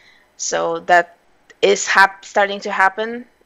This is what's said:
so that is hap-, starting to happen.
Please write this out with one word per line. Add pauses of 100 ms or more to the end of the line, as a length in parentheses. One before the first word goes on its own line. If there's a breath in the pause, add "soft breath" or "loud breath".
(380 soft breath)
so
that (440)
is
hap-,
starting
to
happen. (200)